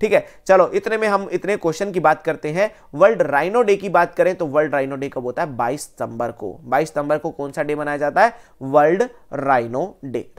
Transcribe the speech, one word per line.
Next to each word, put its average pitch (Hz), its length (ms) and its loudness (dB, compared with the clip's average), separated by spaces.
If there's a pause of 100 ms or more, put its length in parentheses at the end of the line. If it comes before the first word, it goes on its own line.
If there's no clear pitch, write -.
ठीक 208 120 2
है, - 120 2 (220)
चलो 185 260 6
इतने 208 240 -2
में 220 100 0
हम 196 240 0
इतने 180 260 -2
क्वेश्चन 175 340 -4
की 175 80 -4
बात 156 240 2
करते 156 260 -4
हैं। 202 260 -2 (200)
वर्ल्ड 202 260 4
राइनो 175 400 2
डे 202 140 2
की 190 140 -4
बात 175 260 2
करें 175 200 2
तो 180 100 -4
वर्ल्ड 147 280 0
राइनो 135 220 -2
डे 135 140 -8
कब 131 140 -8
होता 123 200 -6
है? 143 120 -6
बाईस 123 260 -4
सितंबर 117 500 -8
को। 104 320 -12
बाईस 135 240 0
सितंबर 147 300 -2
को 160 120 -8
कौन 143 220 -10
सा 156 120 -6
डे 147 120 -4
मनाया 147 220 -4
जाता 147 240 0
है? 226 120 4 (280)
वर्ल्ड 147 420 4 (300)
राइनो 135 720 -2
डे। 120 340 -10